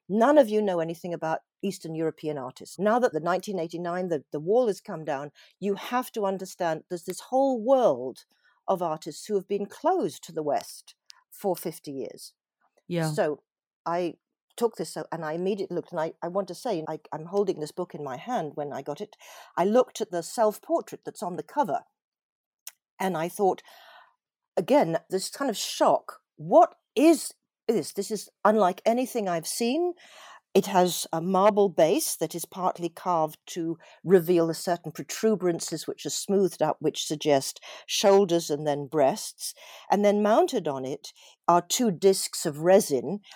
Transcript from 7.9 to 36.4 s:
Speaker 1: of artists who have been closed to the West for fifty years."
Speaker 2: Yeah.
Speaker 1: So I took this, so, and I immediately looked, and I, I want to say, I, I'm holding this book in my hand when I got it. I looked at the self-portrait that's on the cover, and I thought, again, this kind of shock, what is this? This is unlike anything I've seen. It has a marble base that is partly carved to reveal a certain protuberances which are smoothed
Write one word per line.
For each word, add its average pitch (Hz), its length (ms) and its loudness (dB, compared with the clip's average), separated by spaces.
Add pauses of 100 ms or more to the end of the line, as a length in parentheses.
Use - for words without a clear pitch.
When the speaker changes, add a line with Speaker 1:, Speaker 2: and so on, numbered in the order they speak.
Speaker 1:
of 185 140 0
artists 156 440 -6
who 214 80 -4
have 190 140 -2
been 202 180 -2
closed 285 580 -2
to 170 80 -18
the 160 120 -6
West - 500 -4 (380)
for 185 240 -4
fifty - 340 -10
years." - 440 -10 (540)
Speaker 2:
Yeah. 160 240 -2
Speaker 1:
So 151 320 -2 (420)
I 170 280 -2 (420)
took 233 180 0
this, - 200 -10
so, 160 180 -8
and 160 120 -8
I 156 100 -6
immediately 185 420 -4
looked, - 160 -8
and 170 80 -4
I, 160 200 -4
I 160 60 -8
want 190 220 -4
to 175 80 -12
say, 175 320 -4
I, 156 100 -8 (140)
I'm 160 140 -10
holding 185 340 -2
this 151 100 -8
book 180 240 -8
in 151 80 -10
my 131 140 -8
hand 170 400 -6
when 143 160 -6
I 123 100 -8
got 147 180 -10
it. - 160 -14 (400)
I 165 80 2
looked 226 360 2
at 214 100 -6
the 170 140 -6
self-portrait - 800 -2
that's - 180 -10
on 180 140 -6
the 147 80 -8
cover, 220 380 -2 (1160)
and 190 180 -2
I 165 120 -2
thought, 185 340 0 (920)
again, 185 420 2 (100)
this 190 220 -4
kind 277 180 -4
of 196 80 -2
shock, - 640 0 (160)
what 214 400 4 (220)
is 294 360 4 (360)
this? 208 240 0
This - 180 -6
is 208 180 -6 (160)
unlike 202 400 4
anything 233 440 0
I've 165 180 -2
seen. 320 480 0 (580)
It 190 140 4
has 180 460 2
a 165 80 -4
marble 196 480 4
base 170 480 2
that 160 180 -4
is 170 100 -6
partly 175 440 -4
carved 160 500 -2 (120)
to 165 280 -6 (240)
reveal 170 480 4
a 160 40 -4
certain 170 360 -4
protuberances 175 960 -2
which - 180 -10
are 147 60 -6
smoothed 196 500 0